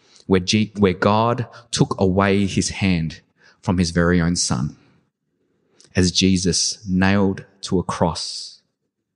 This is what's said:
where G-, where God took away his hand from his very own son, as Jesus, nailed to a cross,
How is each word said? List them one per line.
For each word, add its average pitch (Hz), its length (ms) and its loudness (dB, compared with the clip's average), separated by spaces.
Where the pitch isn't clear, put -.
where 95 140 2
G-, 107 380 0
where 92 160 4
God 113 520 0
took - 300 0
away 98 460 2
his - 240 -2
hand 85 500 -2
from 95 160 -2
his 87 140 2
very 87 320 2
own 87 140 0
son, 73 380 -4
as 92 160 2
Jesus, 92 680 0
nailed 98 560 0
to - 180 -2
a 85 40 -2
cross, - 800 -6